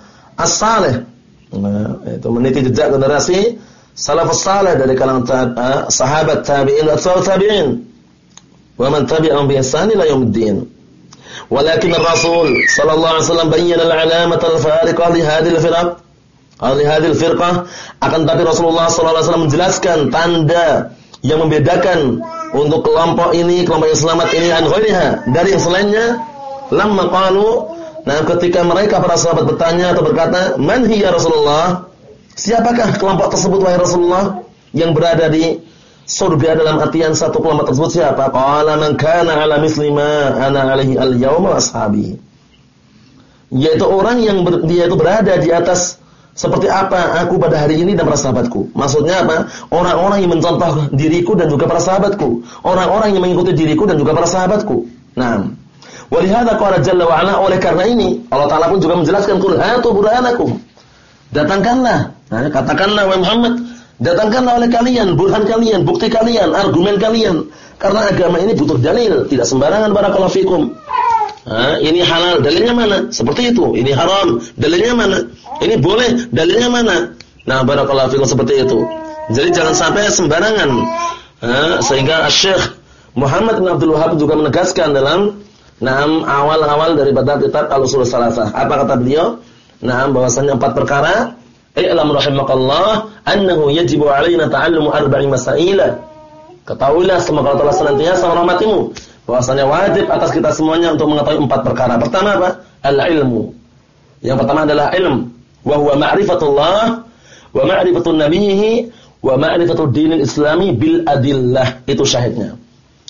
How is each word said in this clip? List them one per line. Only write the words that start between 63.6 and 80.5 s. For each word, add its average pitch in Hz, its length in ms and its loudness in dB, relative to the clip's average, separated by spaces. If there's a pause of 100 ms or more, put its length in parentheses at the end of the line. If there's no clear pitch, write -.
datangkanlah 220 640 0
oleh 233 80 2
kalian 233 480 0
burhan 196 300 0
kalian, 220 400 0
bukti 180 240 -2
kalian, 220 420 0
argumen 196 480 0
kalian. 220 480 0 (320)
Karena 202 320 0
agama 170 240 0
ini 202 160 0
butuh 147 240 0
dalil, 170 480 0
tidak 123 240 -2
sembarangan, 175 400 0
barakallahu 196 400 0
fikum. 185 400 0 (800)
Nah, 123 320 -2
ini 160 240 0
halal, 170 400 0
dalilnya 202 320 0
mana? 208 220 0 (100)
Seperti 240 480 -2
itu. 117 240 0
Ini 135 160 0
haram, 185 480 0 (160)
dalilnya 180 320 2
mana? 202 280 0 (440)
Ini 208 160 2
boleh, 226 480 0
dalilnya 180 400 0
mana? 233 280 0 (520)
Nah, 131 160 0
barakallahu 135 480 0
fikum, 135 160 2
seperti 117 400 0
itu. 104 160 0 (480)
Jadi 156 240 0
jangan 160 160 0
sampai 170 400 0
sembarangan. 175 580 0 (720)